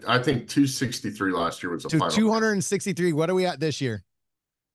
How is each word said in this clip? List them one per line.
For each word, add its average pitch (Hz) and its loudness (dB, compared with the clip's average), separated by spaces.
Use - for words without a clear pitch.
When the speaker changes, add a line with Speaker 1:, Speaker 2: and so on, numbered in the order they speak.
Speaker 1:
I 120 4
think 123 0
two 143 4
sixty-three 104 -2
last 85 -2
year 87 -4
was 85 -6
the 151 -8
Speaker 2:
To 160 2
Speaker 1:
final. 165 2
Speaker 2:
two 214 4
hundred 220 2
and 190 0
sixty-three. 180 -2
What 156 0
are 185 0
we 185 2
at 160 -2
this 151 -2
year? 113 -2